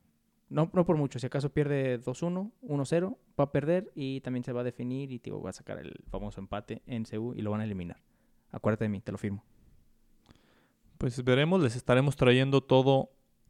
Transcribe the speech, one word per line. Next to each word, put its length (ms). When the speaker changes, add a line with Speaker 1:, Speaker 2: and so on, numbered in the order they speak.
Speaker 1:
No, 240
no 120
por 100
mucho, 240
si 60
acaso 260
pierde 460
dos 260
uno, 380
uno 240
cero, 320
va 80
a 60
perder 440
y 260
también 240
se 80
va 80
a 20
definir 480
y, 80
tío, 220
va 80
a 40
sacar 260
el 140
famoso 300
empate 460
en 200
ceú 280
y 80
lo 100
van 80
a 60
eliminar. 360
Acuérdate 340
de 40
mí, 120
te 100
lo 60
firmo. 260
Speaker 2:
Pues 260
veremos, 380
les 140
estaremos 400
trayendo 460
todo 500